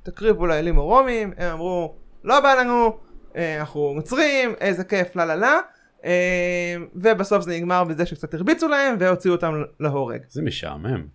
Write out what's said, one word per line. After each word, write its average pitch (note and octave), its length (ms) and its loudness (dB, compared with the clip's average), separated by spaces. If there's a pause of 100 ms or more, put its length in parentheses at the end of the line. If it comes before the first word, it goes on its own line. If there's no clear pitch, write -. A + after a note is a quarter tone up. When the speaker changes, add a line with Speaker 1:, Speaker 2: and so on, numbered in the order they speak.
Speaker 1:
"תקריבו G3 440 0
לאלים D#3+ 300 2
הרומים", A3 600 2
הם F3 140 -4
אמרו, E3+ 440 -4 (280)
"לא B3+ 160 6
בא C4+ 140 6
לנו, A#3+ 440 2 (380)
אה, D#3 240 -4
אנחנו D3 360 -4
נוצרים, B3+ 680 0
איזה F#3 220 0
כיף, F3+ 320 -2
לה F3 100 0
לה D#3+ 100 0
לה", B3+ 240 4 (460)
אה, E3 60 -2 (840)
ובסוף G3 480 2
זה E3+ 80 -8
נגמר F3 320 0
בזה E3 220 -2
שקצת - 280 -10
הרביצו G#3 340 0
להם, C#4 320 0
והוציאו F#3 340 2
אותם E3+ 200 -2 (260)
להורג. C3+ 400 -4 (100)
Speaker 2:
זה - 120 -8
משעמם. E2 720 -6